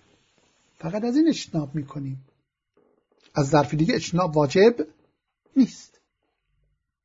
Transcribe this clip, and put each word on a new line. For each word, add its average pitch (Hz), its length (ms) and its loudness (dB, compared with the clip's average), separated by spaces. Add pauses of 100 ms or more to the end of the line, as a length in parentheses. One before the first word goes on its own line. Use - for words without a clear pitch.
(760)
فقط 185 260 -8
از 240 120 -2
این 311 120 4
اجتناب 151 480 -4
می‌کنیم، 139 500 -10 (1120)
از 139 140 -2
ظرف 143 240 2
دیگه 165 220 0
اجتناب 170 420 -2
واجب 190 500 2 (680)
نیست. - 440 0 (1040)